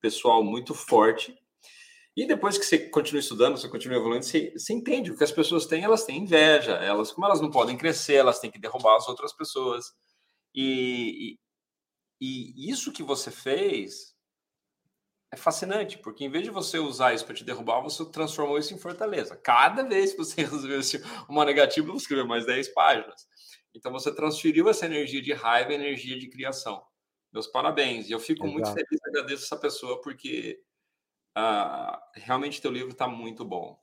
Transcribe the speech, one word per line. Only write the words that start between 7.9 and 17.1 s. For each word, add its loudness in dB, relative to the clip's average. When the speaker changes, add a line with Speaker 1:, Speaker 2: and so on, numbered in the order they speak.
Speaker 1:
elas 8
têm -8
que -20
derrubar 6
as 0
outras -8
pessoas. -4
E, -2
e, -10
e -6
isso -6
que -12
você -4
fez -4
é -14
fascinante, -4
porque -12
em -6
vez -2
de -8
você -4
usar 2